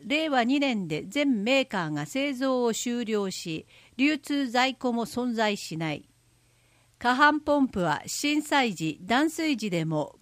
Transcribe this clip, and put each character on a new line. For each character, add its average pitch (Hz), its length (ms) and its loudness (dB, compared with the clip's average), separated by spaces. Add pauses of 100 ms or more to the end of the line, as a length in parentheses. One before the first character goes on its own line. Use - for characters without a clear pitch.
令 302 280 0
和 247 140 2
二 269 140 2
年 233 300 0
で 151 180 -4
全 254 380 0
メ 262 180 4
ー 262 60 -4
カ 175 200 -2
ー 151 40 -4
が 147 140 -4
製 277 260 -2
造 254 320 0
を 226 80 2
終 240 320 -4
了 202 260 -2
し、 170 360 -8 (320)
流 294 180 2
通 277 320 -2
在 247 260 2
庫 240 200 -2
も 233 100 -2
存 247 300 -4
在 214 240 0
し - 180 -8
な 160 160 -2
い。 - 160 -10 (880)
下 240 160 2
半 294 260 6
ポ 294 200 2
ン 262 80 4
プ 202 120 -2
は 151 260 2
震 294 340 0
災 269 340 2
時、 160 280 -4
断 240 260 2
水 311 300 -2
時 214 100 -4
で 170 160 0
も 160 380 -2